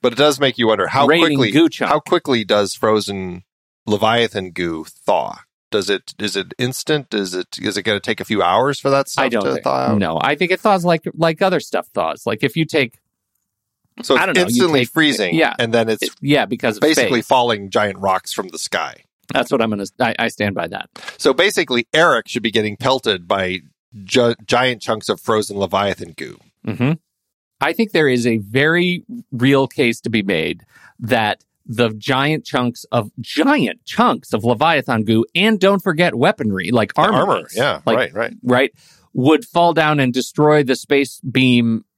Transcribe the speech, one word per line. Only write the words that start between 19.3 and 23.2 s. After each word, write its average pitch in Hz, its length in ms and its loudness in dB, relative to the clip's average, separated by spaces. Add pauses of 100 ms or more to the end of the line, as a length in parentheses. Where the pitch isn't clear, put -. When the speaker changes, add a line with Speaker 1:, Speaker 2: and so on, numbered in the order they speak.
Speaker 2:
That's 131 200 -2
what 123 100 2
I'm 110 80 -2
gonna, 101 160 -6 (140)
I, 113 180 0
I 117 100 0
stand 104 280 -4
by 85 120 -6
that. 98 200 -12 (300)
Speaker 1:
So 143 140 2
basically, 143 640 0
Eric 151 340 4
should 117 140 -6
be 110 80 -2
getting 107 260 0
pelted 110 520 0